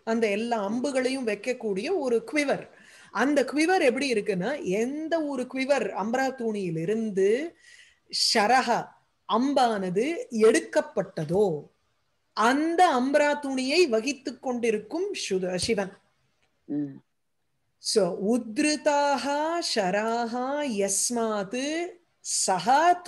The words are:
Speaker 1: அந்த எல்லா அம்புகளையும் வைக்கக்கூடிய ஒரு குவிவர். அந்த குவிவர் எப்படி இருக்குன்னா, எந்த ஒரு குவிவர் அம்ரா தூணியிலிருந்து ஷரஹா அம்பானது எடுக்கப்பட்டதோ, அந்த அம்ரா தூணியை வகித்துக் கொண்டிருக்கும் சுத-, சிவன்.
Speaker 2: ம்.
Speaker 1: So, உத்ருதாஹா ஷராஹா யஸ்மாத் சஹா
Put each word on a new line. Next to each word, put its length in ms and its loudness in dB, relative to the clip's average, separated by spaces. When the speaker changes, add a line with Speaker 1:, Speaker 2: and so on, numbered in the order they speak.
Speaker 1:
அந்த 260 0
எல்லா 400 -2
அம்புகளையும் 580 -2
வைக்கக்கூடிய 720 -4
ஒரு 340 0
குவிவர். 360 0
அந்த 320 2
குவிவர் 380 2
எப்படி 320 2
இருக்குன்னா, 500 -2
எந்த 600 -2
ஒரு 300 -4
குவிவர் 400 0
அம்ரா 420 -2
தூணியிலிருந்து 1200 -2
ஷரஹா 540 2
அம்பானது 1000 0
எடுக்கப்பட்டதோ, 1300 2
அந்த 640 4
அம்ரா 440 2
தூணியை 500 2
வகித்துக் 520 -2
கொண்டிருக்கும் 720 -2
சுத-, 260 -2
சிவன். 420 -2
Speaker 2:
ம். 300 -6
Speaker 1:
So, 600 0
உத்ருதாஹா 1200 0
ஷராஹா 840 -2
யஸ்மாத் 1300 -2
சஹா 600 4